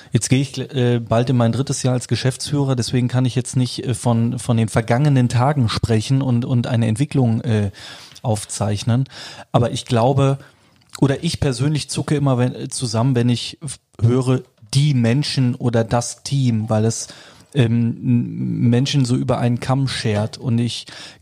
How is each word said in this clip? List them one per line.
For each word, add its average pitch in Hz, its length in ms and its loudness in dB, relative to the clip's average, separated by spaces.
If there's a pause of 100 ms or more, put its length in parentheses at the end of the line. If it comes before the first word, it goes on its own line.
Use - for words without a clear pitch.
(100)
Jetzt - 200 0
gehe 131 100 4
ich, 139 180 -4
äh, 123 400 0
bald 120 320 0
in 131 60 2
mein 117 160 4
drittes 131 320 -2
Jahr 127 100 2
als 123 140 -4
Geschäftsführer, 135 680 -2
deswegen 123 320 0
kann 127 180 0
ich 123 120 0
jetzt - 200 -2
nicht, 123 300 -2
äh, 120 80 0
von, 117 460 0
von 117 160 0
den 113 120 2
vergangenen 123 600 2
Tagen 123 400 2
sprechen 120 540 0
und, 123 220 0
und 123 220 0
eine 117 220 0
Entwicklung, 120 540 0
äh, 104 280 0 (520)
aufzeichnen. 107 840 -2 (440)
Aber 120 180 2
ich - 160 -8
glaube, 135 520 2 (600)
oder 139 240 2
ich 165 160 -4
persönlich 143 500 -2
zucke - 280 -2
immer 139 200 2
wenn, 123 180 0
äh, 120 140 -10
zusammen, 120 460 -2
wenn 120 140 2
ich - 340 -2
f-, - 160 -12 (240)
höre, 127 400 2 (320)
die 147 200 4
Menschen 123 600 2
oder 117 300 0
das - 400 -4
Team, 117 440 0
weil 110 160 2
es, - 220 -2 (480)
ähm, 117 480 2
n-, 120 680 0
Menschen 123 340 2
so 120 100 0
über 131 240 0
einen 120 220 0
Kamm 135 260 0
schert. 107 500 -2
Und 117 220 -2
ich 120 280 -4 (360)